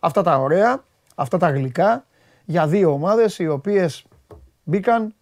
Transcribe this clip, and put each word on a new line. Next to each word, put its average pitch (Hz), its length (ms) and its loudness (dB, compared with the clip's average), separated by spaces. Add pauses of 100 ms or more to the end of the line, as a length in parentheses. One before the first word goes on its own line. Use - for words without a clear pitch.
Αυτά 175 220 0
τα 160 140 2
ωραία, 190 460 0 (320)
αυτά 160 240 -4
τα 165 120 2
γλυκά 143 540 -2 (400)
για 151 220 0
δύο 170 260 2
ομάδες 202 460 0
οι 170 100 -2
οποίες 170 560 -2 (600)
μπήκαν 214 580 -2